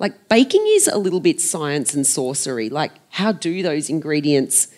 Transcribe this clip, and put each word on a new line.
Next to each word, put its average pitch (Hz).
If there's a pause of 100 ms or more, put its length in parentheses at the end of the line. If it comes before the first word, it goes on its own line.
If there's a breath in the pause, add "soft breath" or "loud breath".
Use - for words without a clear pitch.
Like, -
baking 269
is 415
a -
little 185
bit 160
science 147
and 143
sorcery. 131
Like, 143 (180)
how 214
do 175
those 151
ingredients, 147